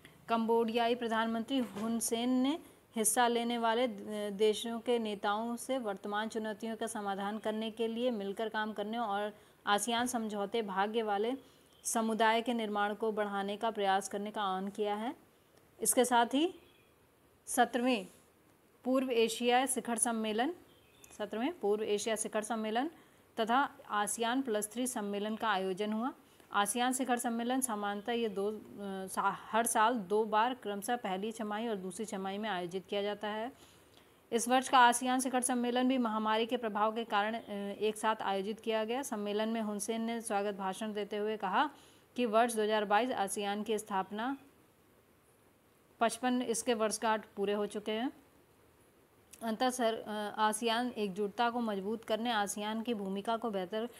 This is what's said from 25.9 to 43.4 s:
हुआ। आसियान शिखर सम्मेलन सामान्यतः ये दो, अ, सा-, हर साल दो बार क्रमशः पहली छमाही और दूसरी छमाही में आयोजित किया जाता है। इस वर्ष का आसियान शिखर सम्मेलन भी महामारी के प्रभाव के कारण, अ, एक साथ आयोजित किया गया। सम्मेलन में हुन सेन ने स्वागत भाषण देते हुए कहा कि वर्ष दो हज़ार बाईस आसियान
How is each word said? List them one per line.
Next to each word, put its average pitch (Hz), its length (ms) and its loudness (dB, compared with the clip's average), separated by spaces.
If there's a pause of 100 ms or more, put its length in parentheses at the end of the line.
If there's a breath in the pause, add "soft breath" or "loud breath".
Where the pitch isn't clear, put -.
हुआ। 233 200 -2 (400 loud breath)
आसियान 240 400 2
शिखर 247 240 2
सम्मेलन 240 440 -2
सामान्यतः 208 500 -4
ये 233 180 0
दो, 196 220 -2
अ, 214 80 -6 (220)
सा-, 190 440 -4
हर 208 400 0
साल 233 320 4
दो 208 280 2
बार 220 280 2
क्रमशः 208 420 -4
पहली 208 360 -4
छमाही 220 360 -4
और 220 80 -2
दूसरी 190 300 -6
छमाही 196 320 -6
में 214 120 -4
आयोजित 180 360 -4
किया 202 160 -2
जाता 208 260 -4
है। 220 460 -8 (580 loud breath)
इस 226 160 0
वर्ष 254 220 4
का 269 100 8
आसियान 247 400 6
शिखर 254 220 0
सम्मेलन 247 460 2
भी 262 100 4
महामारी 220 480 2
के 240 120 0
प्रभाव 220 380 0
के 233 80 -2
कारण, 220 320 0
अ, 202 420 -6
एक 214 180 0
साथ 220 260 0
आयोजित 196 380 -2
किया 220 260 0
गया। 240 180 -2
सम्मेलन 208 460 -2
में 226 120 0
हुन 208 180 -2
सेन 226 220 -4
ने 233 200 -2
स्वागत 208 340 -2
भाषण 196 380 -4
देते 208 240 -4
हुए 214 200 -2
कहा 208 320 2 (460 loud breath)
कि 247 100 2
वर्ष 226 280 4
दो 214 100 2
हज़ार 214 220 2
बाईस 214 260 4
आसियान 202 520 -2